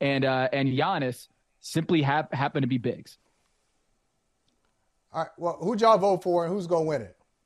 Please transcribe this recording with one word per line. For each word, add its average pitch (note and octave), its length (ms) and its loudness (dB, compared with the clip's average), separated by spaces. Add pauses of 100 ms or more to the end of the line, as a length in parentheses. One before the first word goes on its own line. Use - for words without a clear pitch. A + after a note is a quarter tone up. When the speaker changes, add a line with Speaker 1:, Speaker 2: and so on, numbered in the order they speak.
Speaker 1:
and, C#3 240 0
uh, C3 280 2
and C#3 160 0
Giannis C#3+ 600 -2 (320)
simply D#3+ 420 0
hap-, C#3+ 300 0
happen C#3+ 300 -2
to C3 40 0
be B2+ 120 0
bigs. - 400 -8 (1900)
Speaker 2:
All D#3 100 -4
right, - 140 -10
well, E3 240 -6
who'd G3+ 200 -2
y'all A3 180 8
vote F#3+ 240 2
for, F3 220 2
and E3+ 100 -4
who's F#3+ 120 -4
gonna E3+ 180 2
win D3 180 -2
it? F#2 140 -16 (300)